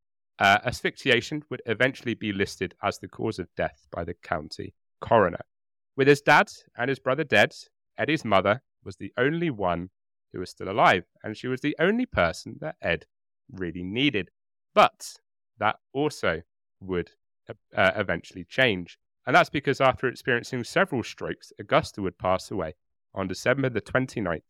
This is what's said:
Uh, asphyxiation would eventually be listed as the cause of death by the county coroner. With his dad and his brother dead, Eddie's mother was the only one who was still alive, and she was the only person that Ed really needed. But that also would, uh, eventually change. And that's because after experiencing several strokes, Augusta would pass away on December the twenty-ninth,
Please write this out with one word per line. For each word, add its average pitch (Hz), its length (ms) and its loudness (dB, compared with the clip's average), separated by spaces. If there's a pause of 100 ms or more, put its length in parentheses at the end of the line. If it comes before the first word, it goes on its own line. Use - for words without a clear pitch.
(400)
Uh, 101 240 6
asphyxiation 151 840 -2
would 131 160 -10
eventually 120 500 -2
be 107 160 -6
listed 95 500 -4
as 101 160 -2
the 95 100 -14
cause 113 320 -6
of 87 160 -12
death - 360 -6
by 85 120 -8
the 85 120 -8
county - 580 -10 (280)
coroner. 98 400 4 (540)
With 135 120 4
his 139 140 6
dad 160 280 6 (280)
and 120 120 -2
his 135 100 -2
brother 135 260 -2
dead, 113 280 4 (440)
Eddie's 143 280 -2
mother 101 360 4 (220)
was 98 120 -14
the 101 220 -14
only 160 320 0
one 92 400 -2 (420)
who - 80 -10
was 90 100 -10
still 92 200 -12
alive, 110 340 2 (200)
and 107 140 -8
she 127 100 -10
was 127 140 -6
the 147 180 -2
only 220 260 0
person 90 560 -2
that 78 200 -10
Ed 85 240 -2 (460)
really 90 320 -8
needed. 107 460 -2 (460)
But - 420 2 (400)
that 107 200 0 (160)
also 110 480 -4 (380)
would, 90 320 -6 (640)
uh, 95 200 4
eventually 92 500 -6
change. 98 520 -2 (280)
And 127 100 2
that's 170 140 4
because 143 320 -2
after 131 260 2
experiencing 120 560 -2
several 147 400 -2
strokes, - 560 -10
Augusta 117 420 0
would 92 160 -4
pass 92 340 -2
away 82 240 -6 (380)
on 95 140 -4
December 131 420 0
the 113 120 -4
twenty-ninth, 120 680 -2